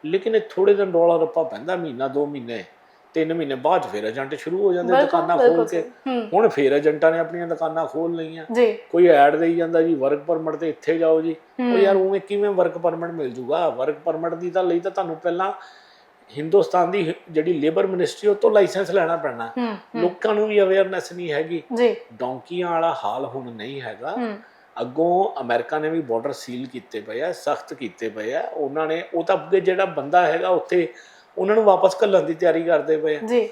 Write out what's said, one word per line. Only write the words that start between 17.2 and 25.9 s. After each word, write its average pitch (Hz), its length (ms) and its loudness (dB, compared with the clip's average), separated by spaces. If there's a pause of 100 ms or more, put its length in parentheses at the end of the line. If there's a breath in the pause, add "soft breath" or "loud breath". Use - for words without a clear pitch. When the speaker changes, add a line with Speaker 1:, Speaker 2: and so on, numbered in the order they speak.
Speaker 1:
ਜਿਹੜੀ 160 220 0
ਲੇਬਰ 165 340 2
ਮਿਨਿਸਟਰੀ, 190 440 -2
ਉਹ 196 40 2
ਤੋਂ 208 160 2
ਲਾਇਸੈਂਸ 190 400 2
ਲੈਣਾ 170 260 2
ਪੈਣਾ। 123 300 -6
Speaker 2:
ਹੂੰ, 233 280 -4
ਹੂੰ। 226 260 -10
Speaker 1:
ਲੋਕਾਂ 208 340 0
ਨੂੰ 214 140 0
ਵੀ 208 120 2
ਅਵੇਅਰਨੈਸ 190 520 2
ਨਹੀਂ 175 200 -6
ਹੈਗੀ। 160 300 -4 (120)
Speaker 2:
ਜੀ। 233 220 2 (180)
Speaker 1:
ਡੋਂਕੀਆਂ 131 560 -6
ਵਾਲਾ 165 340 0
ਹਾਲ 120 200 -4
ਹੁਣ 123 280 -10
ਨਹੀਂ 123 300 -12
ਹੈਗਾ। 113 280 -10
Speaker 2:
ਹੂੰ। 220 280 -8 (420 soft breath)
Speaker 1:
ਅੱਗੋਂ 165 600 0
ਅਮਰੀਕਾ 120 380 -2
ਨੇ 151 100 -4
ਵੀ 165 120 -2